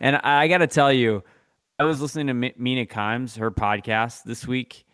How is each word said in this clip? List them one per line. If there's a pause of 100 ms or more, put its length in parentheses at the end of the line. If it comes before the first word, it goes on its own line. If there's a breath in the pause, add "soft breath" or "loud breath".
And
I,
I
gotta
tell
you, (560 soft breath)
I
was
listening
to
Mi-,
Mina
Kimes,
her
podcast
this
week,